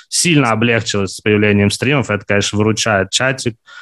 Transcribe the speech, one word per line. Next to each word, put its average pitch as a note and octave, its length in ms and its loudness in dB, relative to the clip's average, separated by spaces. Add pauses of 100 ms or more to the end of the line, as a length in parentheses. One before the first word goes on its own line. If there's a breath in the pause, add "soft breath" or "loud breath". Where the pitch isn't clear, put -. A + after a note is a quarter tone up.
сильно D3 440 2
облегчилась A2 640 0
с - 60 -16
появлением G#2 500 2
стримов. B2+ 400 -2
Это, G#2 160 -2
конечно, G2+ 320 -2
выручает G#2+ 500 0
чатик, B2+ 460 -4 (260 loud breath)